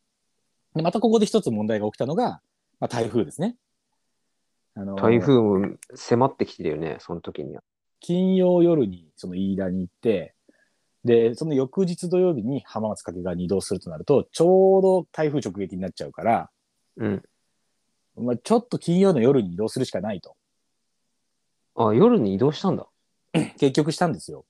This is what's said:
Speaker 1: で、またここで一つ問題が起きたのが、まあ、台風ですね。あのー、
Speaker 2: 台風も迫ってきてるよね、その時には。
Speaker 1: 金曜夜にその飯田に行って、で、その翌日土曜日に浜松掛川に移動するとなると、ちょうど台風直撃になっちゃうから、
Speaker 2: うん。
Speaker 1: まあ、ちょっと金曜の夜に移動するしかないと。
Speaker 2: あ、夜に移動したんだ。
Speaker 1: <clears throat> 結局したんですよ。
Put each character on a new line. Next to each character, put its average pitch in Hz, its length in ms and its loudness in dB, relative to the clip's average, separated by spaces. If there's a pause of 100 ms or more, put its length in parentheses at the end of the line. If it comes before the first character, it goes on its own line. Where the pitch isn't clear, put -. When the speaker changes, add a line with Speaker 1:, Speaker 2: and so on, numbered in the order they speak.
(760)
Speaker 1:
で、 160 80 -2
ま 175 80 -2
た 233 80 -2
こ 233 100 2
こ 220 80 4
で 208 80 2
一 208 160 0
つ - 80 -4
問 107 160 -2
題 110 140 0
が 104 80 -2
起 104 60 -6
き - 40 -20
た 120 80 -4
の 139 80 -4
が、 196 280 -4 (380)
ま 127 60 -6
あ、 - 20 -4
台 117 200 -4
風 107 180 0
で 143 60 -12
す - 100 -10
ね。 226 160 -4 (1160)
あ 104 60 -14
の 98 140 -8
ー、 98 60 -8
Speaker 2:
台 113 180 4
風 127 220 4
も 101 360 0 (180)
迫 123 320 0
っ 131 80 -8
て - 100 -4
き - 120 -10
て 90 60 -10
る 85 60 -2
よ 76 60 -4
ね、 78 240 -6
そ - 160 -12
の 85 60 -10
時 - 220 -12
に 69 120 -12
は。 - 80 -18 (360)
Speaker 1:
金 185 360 0
曜 180 260 4
夜 165 240 4
に 87 300 -10
そ - 120 -14
の 90 60 -10
飯 98 240 -2
田 95 120 -2
に 92 120 -4
行 90 80 -8
っ - 120 -20
て、 95 340 -2 (680)
で、 117 300 4
そ 160 120 -8
の 156 100 -2
翌 131 300 0
日 175 220 -6
土 180 120 0
曜 180 160 2
日 107 80 -4
に 131 220 -4
浜 110 240 -6
松 98 120 -8
掛 87 220 -10
川 90 100 -4
に 90 120 -4
移 - 20 -4
動 92 140 0
す - 120 -6
る 90 60 -4
と - 100 -16
な 80 80 -12
る - 80 -14
と、 135 260 2
ち - 100 -2
ょ 190 360 6
う 190 60 2
ど 185 280 2
台 156 180 -2
風 143 100 -2
直 107 140 -6
撃 92 220 -8
に 90 60 -8
な 92 60 -6
っ 82 40 -12
ち - 120 -12
ゃ 73 40 -10
う 67 40 -16
か - 120 -12
ら、 98 280 0 (460)
Speaker 2:
う 107 100 -4
ん。 101 160 -4 (920)
Speaker 1:
ま 120 180 -4
あ、 117 40 -4
ち - 140 -6
ょ 226 60 4
っ 226 100 -6
と - 100 -6
金 170 220 0
曜 196 140 4
の 127 80 0
夜 131 200 4
に 90 120 -4
移 - 20 -12
動 107 140 -4
す - 100 -6
る 127 60 -2
し - 60 -8
か 95 100 -6
な 104 120 -6
い 90 80 -10
と。 - 140 -20 (1400)
Speaker 2:
あ、 110 200 2
夜 214 240 6
に 98 160 0
移 - 20 -2
動 131 140 2
し - 100 -8
た 196 80 0
ん 123 80 0
だ。 - 100 -12 (460)
Speaker 1:
<clears throat> - 240 -4
結 139 140 2
局 156 200 0
し - 60 -6
た 180 100 0
ん 143 60 -2
で 85 60 -8
す - 120 -18
よ。 - 180 -18